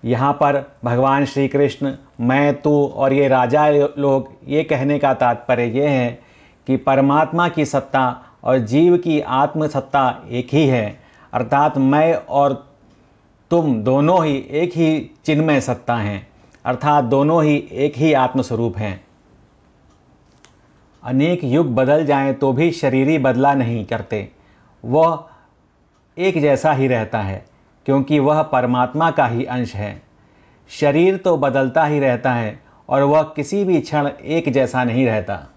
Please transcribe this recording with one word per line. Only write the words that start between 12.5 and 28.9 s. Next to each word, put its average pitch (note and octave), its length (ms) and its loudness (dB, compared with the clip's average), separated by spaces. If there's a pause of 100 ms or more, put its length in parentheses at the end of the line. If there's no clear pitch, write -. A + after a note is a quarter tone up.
तुम D3+ 320 2
दोनों D3 420 2
ही C#3 260 -2
एक E3+ 200 -2
ही D#3 400 0 (140)
चिन्मय D3+ 360 2
सत्ता A#2+ 360 -4
हैं, G#2 300 -6 (380)
अर्थात C#3+ 400 0
दोनों D3 400 2
ही D3 280 0
एक C#3+ 240 -2
ही D3+ 160 2
आत्मस्वरूप B2 680 -2
हैं। G2+ 260 -8 (2000)
अनेक D3 400 0
युग C3+ 300 0
बदल C#3+ 320 2
जाएं C#3 280 0
तो C3+ 180 0
भी D#3+ 180 0
शरीरी C#3 480 0
बदला C3+ 360 2
नहीं A#2 320 -2
करते, A2 420 -8 (560)
वह D#3 400 0 (960)
एक F3+ 220 0
जैसा D3 320 2
ही C3+ 160 0
रहता A2 320 -2
है, G2 240 -8 (420)
क्योंकि C#3 320 0
वह D3+ 240 2
परमात्मा B2+ 680 0